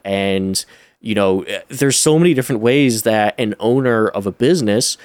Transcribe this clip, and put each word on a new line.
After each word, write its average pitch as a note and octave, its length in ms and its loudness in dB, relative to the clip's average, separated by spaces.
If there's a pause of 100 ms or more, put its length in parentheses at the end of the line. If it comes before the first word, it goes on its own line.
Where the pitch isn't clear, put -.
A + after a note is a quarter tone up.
And, G2 580 -2 (380)
you A2 140 -6
know, G2 280 0
eh, F#2+ 260 -10
there's C3 280 0
so D#3 220 2
many E3+ 160 4
different B2+ 260 -2
ways A#2+ 420 2
that G#2+ 360 2
an A2 200 -2
owner A#2 500 2
of G2+ 180 -6
a G2 60 -4
business B2 720 0